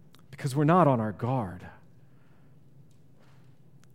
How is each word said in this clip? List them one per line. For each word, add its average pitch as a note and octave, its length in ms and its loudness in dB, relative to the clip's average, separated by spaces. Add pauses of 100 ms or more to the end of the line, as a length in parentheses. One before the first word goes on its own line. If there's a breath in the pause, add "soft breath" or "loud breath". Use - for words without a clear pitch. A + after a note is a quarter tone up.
(300)
because C3+ 260 -8
we're D3+ 80 0
not D#3+ 240 4
on B2 120 2
our G#2+ 120 -4
guard. G#2+ 540 -6 (2250 soft breath)